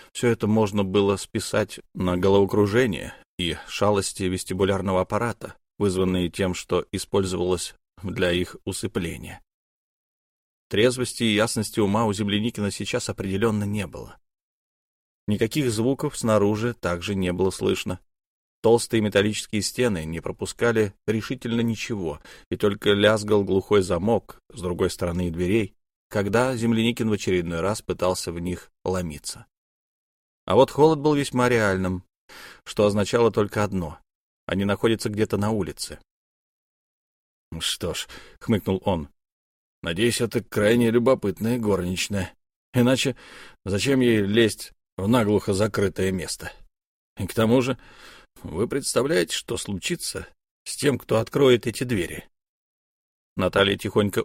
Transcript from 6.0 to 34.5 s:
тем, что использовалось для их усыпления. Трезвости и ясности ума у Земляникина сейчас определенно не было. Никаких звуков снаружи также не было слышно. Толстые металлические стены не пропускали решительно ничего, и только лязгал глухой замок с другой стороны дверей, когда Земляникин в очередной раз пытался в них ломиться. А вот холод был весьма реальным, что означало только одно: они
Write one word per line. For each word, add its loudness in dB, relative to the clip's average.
тем, -2
что -2
использовалось -2
для 0
их -2
усыпления. -8
Трезвости 0
и 2
ясности 0
ума 2
у 0
Земляникина -2
сейчас -6
определенно -2
не -4
было. -16
Никаких 0
звуков -2
снаружи 2
также -4
не 0
было 0
слышно. -2
Толстые 4
металлические 0
стены -2
не -8
пропускали -2
решительно -2
ничего, -4
и -4
только 0
лязгал 4
глухой 2
замок -2
с -18
другой -2
стороны -4
дверей, -2
когда 0
Земляникин 0
в 0
очередной -2
раз -2
пытался -2
в -8
них -8
ломиться. -6
А 0
вот 8
холод 4
был 2
весьма 2
реальным, 0
что 2
означало 2
только 0
одно: -4
они -2